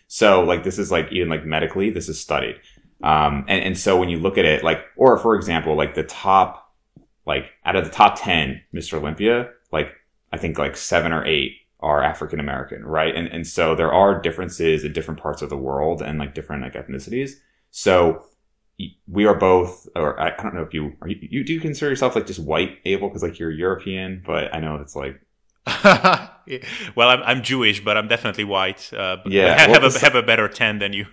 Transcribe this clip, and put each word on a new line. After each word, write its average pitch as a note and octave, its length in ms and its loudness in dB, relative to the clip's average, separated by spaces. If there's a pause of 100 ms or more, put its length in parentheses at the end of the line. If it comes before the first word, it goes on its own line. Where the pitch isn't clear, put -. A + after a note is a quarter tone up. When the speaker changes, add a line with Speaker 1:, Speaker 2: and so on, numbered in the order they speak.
Speaker 1:
So, G2 380 6
like, E2+ 200 0
this F#2 140 -6
is, F#2 140 -4
like, D#2+ 200 0
even, F2 160 -2
like, D2+ 160 -4
medically, D#2+ 460 -2
this E2 180 -6
is D#2 120 -8
studied. B1+ 360 -4 (460)
Um, D2+ 460 2
and, F#2+ 160 2
and F#2 140 -4
so F#2+ 200 4
when F2+ 120 0
you E2 80 -2
look F2 180 0
at F#2+ 80 6
it, D2+ 180 4
like, D#2+ 220 0 (120)
or B2+ 200 6
for A2+ 180 2
example, E2 400 -2
like, D2+ 200 0
the D#2 100 -4
top, - 720 0 (520)
like, C#2 200 -2 (180)
out F2+ 120 0
of F2+ 80 0
the D#2 60 -10
top G#2 300 4
ten, D2+ 400 -2 (120)
Mister E2 260 -8
Olympia, G#2 500 -2 (240)
like, D2+ 200 -4 (400)
I - 40 -8
think, D#2+ 220 -6
like, C#2+ 180 -4
seven E2 340 -2
or D#2+ 140 -4
eight D2 320 -2 (240)
are D2 220 0
African D2+ 380 -4
American, C2+ 440 -8
right? D#2 320 -2
And, E2+ 120 -6
and E2 180 -10
so D#2+ 280 0
there E2 160 0
are F#2+ 300 4
differences D#2+ 640 -2
in D2 80 -8
different D#2 260 -8
parts D2+ 220 -8
of D2 80 -8
the C#2 80 -8
world C#2 460 -4
and, D2+ 160 -6
like, C#2+ 160 -8
different, D2 280 -10
like, C2 120 -12
ethnicities. C2+ 580 -8 (380)
So F2 520 2 (560)
y-, F2+ 160 -12 (140)
we G2+ 160 0
are G#2 100 6
both, F#2 640 2
or D#2 240 -2
I, E2 180 -2
I - 40 -12
don't - 120 -8
know E2 80 -6
if D2+ 120 -10
you, D2+ 260 -6
are E2+ 80 -14
you, F#2+ 140 -6
you, C3+ 200 -6
do D#3 120 -6
you E3 60 -6
consider D3 280 -4
yourself, B2+ 260 0
like, G#2+ 120 -2
just F#2+ 140 -12
white, D#2+ 440 -2
Abel? G2 240 -2
'Cause, G2+ 140 -12
like, E2+ 160 -6
you're E2 120 -6
European, F#2 760 -6
but D#2 280 -4
I D#2+ 60 -6
know D2+ 160 -6
it's, C#2+ 180 -14
like, C#2 280 -10 (440)
Speaker 2:
<laughs> F#3 600 2 (720)
Well, A#2+ 120 6
I'm, B2+ 140 4
I'm B2 200 0
Jewish, G#2+ 420 0
but G#2 120 0
I'm G#2+ 120 -2
definitely A2+ 360 -4
white. G2 480 -4
Uh, F#2+ 300 -6
but - 100 -8
Speaker 1:
Yeah, - 220 6
Speaker 2:
I - 60 4
have D#3+ 100 8
Speaker 1:
well, D#3+ 80 8
Speaker 2:
a, C#3 40 -2
Speaker 1:
this C3 180 4
Speaker 2:
have C#3 160 6
a A#2 60 4
better A2+ 260 2
ten G#2+ 320 -2
than G2+ 120 -4
you. G2+ 200 -8